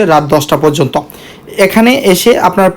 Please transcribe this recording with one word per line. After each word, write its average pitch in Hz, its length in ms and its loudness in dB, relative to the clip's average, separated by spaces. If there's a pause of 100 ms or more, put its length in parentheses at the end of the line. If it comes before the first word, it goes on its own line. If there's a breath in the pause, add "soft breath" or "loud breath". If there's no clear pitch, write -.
(120)
রাত 151 120 2 (100)
দশটা 151 300 -2
পর্যন্ত। 151 320 -2 (680 loud breath)
এখানে 226 260 2 (220)
এসে 208 180 2 (160)
আপনার 185 300 2